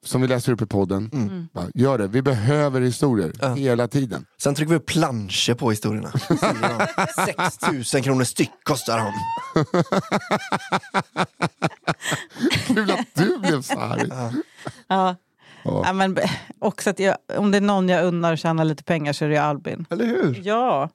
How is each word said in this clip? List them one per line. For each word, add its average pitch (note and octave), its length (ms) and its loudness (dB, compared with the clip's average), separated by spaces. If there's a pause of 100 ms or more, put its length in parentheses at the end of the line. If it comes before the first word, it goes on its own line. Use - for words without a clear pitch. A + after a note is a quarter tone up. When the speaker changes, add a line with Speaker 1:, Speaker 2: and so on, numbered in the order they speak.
Speaker 1:
som B2+ 160 0
vi C3 60 4
läser B2+ 240 2
upp A2+ 100 2
i A2 40 0
podden. G2 480 0
Speaker 2:
Mm. B2 160 0
Speaker 3:
Mm. F3+ 240 -8
Speaker 1:
Ja, E2+ 100 -6 (100)
gör C3 240 4
det. G2+ 100 0
Vi A#2 140 2
behöver C3 600 2
historier A#2+ 600 2
Speaker 2:
Ja. C3 120 0
Speaker 1:
hela B2 340 2
tiden. G#2 380 -2 (160)
Speaker 2:
Sen C#3+ 140 2
trycker D3+ 140 -2
vi E3+ 60 6
upp D#3 100 0
planscher A#2+ 680 0
på A#2+ 180 0
historierna. G#2+ 400 -2
Speaker 1:
<laughs> - 1120 0
Speaker 2:
Sex F3 320 -2
tusen C#3 460 0
kronor C3 200 2
styck - 280 0 (120)
kostar B2 340 0
de. A2+ 160 -2 (3500)
Speaker 1:
<laughs> C4 80 2
Kul G3+ 160 2
att A3+ 220 -2
du G#3 260 2
blev E3+ 220 0
så - 180 -4
arg. - 300 -2
Speaker 2:
Ja. B2 220 -6 (560)
Speaker 3:
Ja. F#3 280 2 (480)
Speaker 1:
Ja. - 220 0
Speaker 3:
Ja, F#3 80 2
men F#3+ 200 2
be-, E3+ 180 0 (280)
också - 300 0
att F#3+ 100 -4
jag, G3 160 2 (220)
om G3+ 140 2
det G3+ 60 4
är G3+ 40 4
någon G3 280 2
jag F3 160 4
unnar E3+ 280 2
att D3+ 60 -2
tjäna D#3+ 240 2
lite D#3 200 0
pengar, D3+ 300 0
så D#3 120 -2
är D3 40 0
det D3+ 60 2
ju D3 60 4
Albin. D3 480 -2
Speaker 2:
Eller G#3 160 -2
hur? G#3 380 0
Speaker 3:
Ja. G3+ 500 0